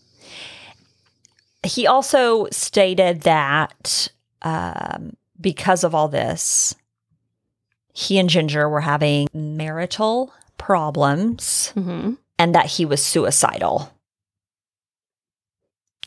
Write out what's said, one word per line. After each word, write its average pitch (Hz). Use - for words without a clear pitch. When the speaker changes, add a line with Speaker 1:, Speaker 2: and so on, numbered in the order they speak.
Speaker 1:
He 214
also 254
stated 185
that, 151
um, 87
because 185
of 165
all 156
this, 139
he -
and 180
Ginger 151
were 151
having 147
marital 165
problems 156
Speaker 2:
Mm-hmm. 180
Speaker 1:
and 170
that -
he -
was 143
suicidal. -